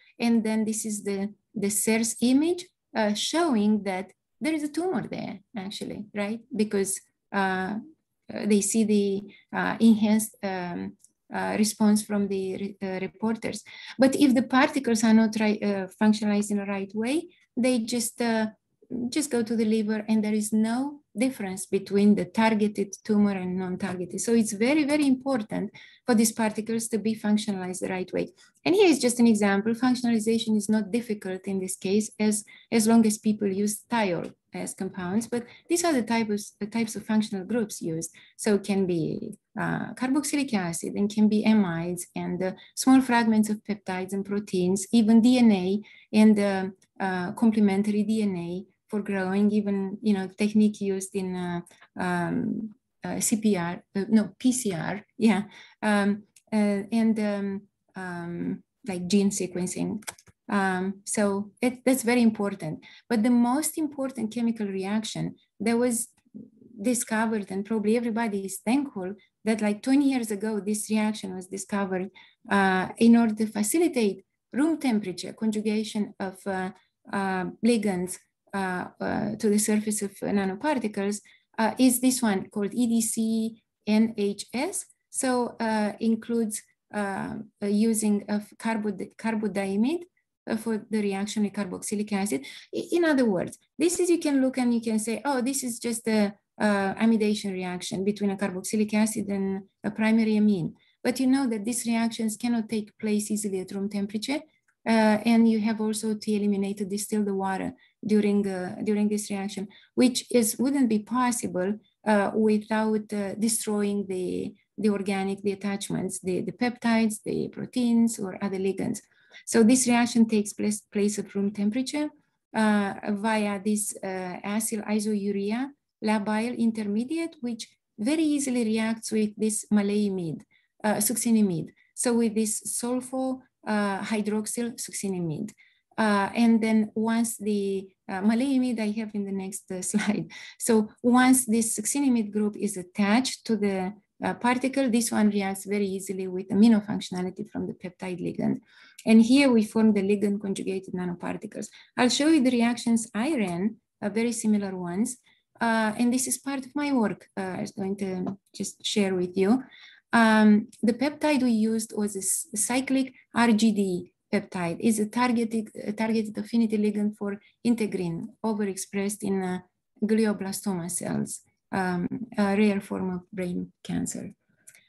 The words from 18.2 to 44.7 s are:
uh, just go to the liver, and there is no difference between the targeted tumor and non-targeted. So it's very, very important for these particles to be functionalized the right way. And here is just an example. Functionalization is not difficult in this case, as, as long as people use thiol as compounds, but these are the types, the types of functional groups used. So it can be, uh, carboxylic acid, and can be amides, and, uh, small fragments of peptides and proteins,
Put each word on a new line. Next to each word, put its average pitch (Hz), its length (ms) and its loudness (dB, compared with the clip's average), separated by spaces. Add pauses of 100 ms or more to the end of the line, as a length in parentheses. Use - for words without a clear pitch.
uh, 220 300 0 (580)
just 311 200 -2
go 240 140 0
to 226 140 -2
the 226 80 2
liver, 214 420 0
and 220 160 4
there 214 100 0
is 214 200 0
no 240 460 0 (180)
difference 202 480 -2
between 202 500 4
the 180 80 -2
targeted 208 720 2 (100)
tumor 208 280 2
and 180 260 -4
non-targeted. 185 640 -6
So 233 120 0
it's 220 200 2
very, 262 320 2
very 294 220 2
important 226 640 -2 (340)
for 247 100 4
these 220 160 4
particles 226 580 -4
to 226 80 -2
be 220 180 -2
functionalized 196 640 -2
the - 100 -4
right 185 240 -4
way. 175 160 -2 (360)
And 302 100 2
here 403 120 6
is 277 120 4
just 247 200 0
an 233 80 8
example. 208 460 4
Functionalization 226 840 2
is 202 140 0
not 214 220 0
difficult 208 560 -4
in 196 120 -2
this 190 160 -6
case, 208 420 0
as, 214 280 0 (260)
as 226 160 4
long 226 180 8
as 214 120 2
people 214 300 0
use 202 440 -2
thiol 202 420 -2 (200)
as 180 200 -8
compounds, 190 540 -4
but 240 180 -6 (240)
these 349 140 0
are 339 100 2
the 247 100 0
types, 214 560 -2
the 202 80 -6
types 226 280 -4
of 202 100 -10
functional 214 400 0
groups 214 360 -4
used. 165 320 -6 (240)
So 214 180 2
it 202 80 -2
can 196 220 0
be, 165 520 -4 (220)
uh, - 340 -4
carboxylic 277 600 -2
acid, 175 420 -4
and 202 180 -2
can 214 140 4
be 208 180 2
amides, 175 580 0 (120)
and, 180 280 -4
uh, 185 80 0 (240)
small 262 260 6
fragments 226 480 4
of 214 140 -4
peptides 190 500 -6
and 196 120 -4
proteins, 196 680 -2